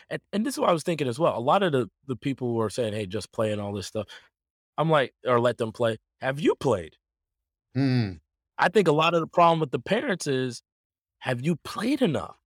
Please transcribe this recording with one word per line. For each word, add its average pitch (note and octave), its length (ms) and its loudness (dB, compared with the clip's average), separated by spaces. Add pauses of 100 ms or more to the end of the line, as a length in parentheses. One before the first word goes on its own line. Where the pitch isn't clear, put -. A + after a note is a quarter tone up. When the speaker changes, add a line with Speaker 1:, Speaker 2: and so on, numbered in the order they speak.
Speaker 1:
And, D#3 120 -8 (120)
and G#3+ 140 -2
this C4+ 80 -6
is D4+ 60 -8
what A3+ 100 2
I - 20 4
was D#3+ 100 0
thinking D3+ 260 -2
as A#2 100 -4
well. D3+ 180 2
A A2+ 40 -4
lot D#3+ 220 2
of F3 100 0
the, B2 180 0 (160)
the B2+ 100 -6
people B2+ 380 -4
who A2+ 60 0
are G#2+ 100 0
saying, A2 240 -2
"Hey, G#2+ 120 -4
just F#2+ 260 -8
play," A2 200 -2
and G#2 80 -4
all G2+ 140 -6
this G2 120 -8
stuff, G#2+ 200 -8 (720)
I'm D#3 120 2
like, D3 240 2 (120)
or B2 140 4
"Let A#2+ 180 2
them A2 140 -4
play." A2+ 260 0 (220)
Have C3+ 200 -4
you C4+ 160 2
played? F#2 400 -2 (800)
Speaker 2:
Mm. B2 440 0 (380)
Speaker 1:
I D#3 100 2
think F#3 200 4
a D3+ 40 6
lot D#3+ 220 4
of E3+ 60 2
the D#3 60 -2
problem E3+ 340 4
with C#3+ 100 -2
the C#3 80 -2
parents G#3 480 -2
is, C3 360 -2 (580)
have B2+ 240 -4
you C#3+ 120 0
played C4 460 -4
enough? C3+ 440 -2